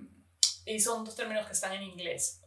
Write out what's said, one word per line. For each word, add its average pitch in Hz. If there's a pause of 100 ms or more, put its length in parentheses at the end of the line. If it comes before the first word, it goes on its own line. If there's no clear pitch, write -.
(640)
y 220
son 226
dos 220
términos 214
que 196
están 190
en 196
inglés. 175